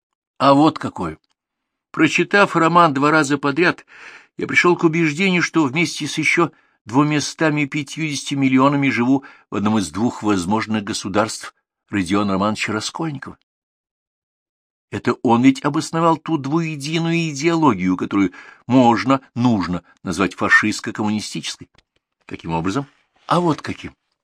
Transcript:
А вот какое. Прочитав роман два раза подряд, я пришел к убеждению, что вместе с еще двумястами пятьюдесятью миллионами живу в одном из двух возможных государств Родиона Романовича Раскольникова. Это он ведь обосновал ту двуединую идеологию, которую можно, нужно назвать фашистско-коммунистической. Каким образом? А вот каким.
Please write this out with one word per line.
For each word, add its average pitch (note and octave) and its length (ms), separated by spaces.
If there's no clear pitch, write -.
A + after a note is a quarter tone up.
А C#3 160
вот D3 260
какое. F2 380
Прочитав F3 680
роман E3 360
два C3+ 160
раза D3+ 280
подряд, D3 480
я - 120
пришел - 280
к E3+ 80
убеждению, E3+ 580
что E3 220
вместе D3 440
с - 100
еще D#3+ 340
двумястами D3 800
пятьюдесятью C#3+ 760
миллионами C#3 500
живу B2 340
в - 40
одном G#2+ 220
из F2 140
двух G#2+ 320
возможных G#2 600
государств G#2 720
Родиона G2+ 440
Романовича G#2 400
Раскольникова. C#3 640
Это A#2 320
он A#2 220
ведь C3+ 200
обосновал D#3+ 540
ту D#3+ 200
двуединую D#3+ 920
идеологию, C#3 640
которую G2 360
можно, A#2+ 560
нужно G2 480
назвать F#2 340
фашистско-коммунистической. G#2+ 1300
Каким E2 280
образом? F#2+ 340
А D#3+ 120
вот E3 220
каким. - 340